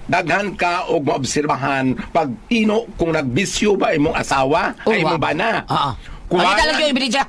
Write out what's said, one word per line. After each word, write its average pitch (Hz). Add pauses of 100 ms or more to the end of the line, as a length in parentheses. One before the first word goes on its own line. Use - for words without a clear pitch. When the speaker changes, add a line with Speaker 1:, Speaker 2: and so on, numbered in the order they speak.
Speaker 1:
daghan 165
ka 175
og 165
maobserbahan 135 (160)
pag 277 (160)
tino 220 (100)
kung 165
nagbisyo 156
ba 185
imong 151
asawa, 143
Speaker 2:
Oo, 220
Speaker 1:
ay 180
imong 160
Speaker 2:
wa. 147
Speaker 1:
bana. 156
Speaker 2:
Oo. 143 (380)
Speaker 1:
Kuwangan, 175
Speaker 2:
Pakita 302
lang 302
yung 302
ebidensya. 262